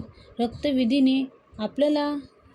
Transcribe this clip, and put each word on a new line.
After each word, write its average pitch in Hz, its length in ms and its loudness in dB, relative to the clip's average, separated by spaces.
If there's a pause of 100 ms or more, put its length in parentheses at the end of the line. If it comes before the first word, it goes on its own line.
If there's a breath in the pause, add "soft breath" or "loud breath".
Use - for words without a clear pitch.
(400 loud breath)
रक्तविधीने 262 840 2 (360)
आपल्याला 294 560 0 (400)